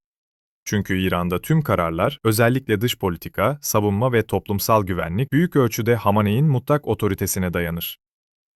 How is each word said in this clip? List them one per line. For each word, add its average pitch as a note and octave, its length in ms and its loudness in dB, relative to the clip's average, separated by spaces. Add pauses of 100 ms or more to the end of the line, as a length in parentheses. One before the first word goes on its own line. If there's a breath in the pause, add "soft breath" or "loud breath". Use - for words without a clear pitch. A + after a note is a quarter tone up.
(640)
Çünkü G2 320 -2
İran'da F2+ 440 0
tüm D#3 200 2
kararlar, F2+ 600 0
özellikle A#2 580 2
dış A#2+ 160 -2
politika, F#2+ 640 -4
savunma G#2+ 520 0
ve A2 100 2
toplumsal G#2 600 0
güvenlik F2+ 480 -4
büyük E3+ 240 0
ölçüde A#2+ 400 2
Hamane'in G#2 500 2
mutlak D3 420 0
otoritesine F#2+ 680 -2
dayanır. E2+ 440 -4 (580)